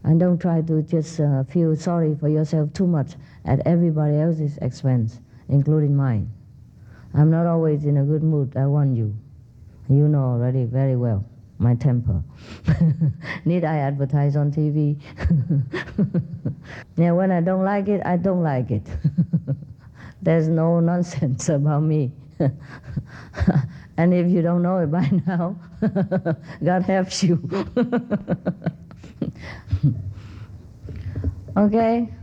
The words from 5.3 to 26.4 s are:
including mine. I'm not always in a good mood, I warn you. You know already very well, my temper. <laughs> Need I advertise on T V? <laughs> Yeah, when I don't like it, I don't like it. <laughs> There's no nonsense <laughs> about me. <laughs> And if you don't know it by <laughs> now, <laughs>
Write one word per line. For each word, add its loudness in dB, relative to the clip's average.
including 2
mine. 0
I'm 4
not 2
always 2
in 2
a 4
good 0
mood, 0
I 2
warn 2
you. -2
You 6
know 2
already 0
very 0
well, 0
my 4
temper. 0
<laughs> 0
Need 0
I 0
advertise 0
on 2
T 0
V? 0
<laughs> -20
Yeah, 4
when 2
I 2
don't 2
like 0
it, 0
I 0
don't 2
like 0
it. -2
<laughs> -14
There's 2
no 2
nonsense -2
<laughs> 2
about 2
me. 0
<laughs> 0
And 4
if 2
you 2
don't 2
know 0
it 0
by 0
<laughs> 0
now, -2
<laughs> -2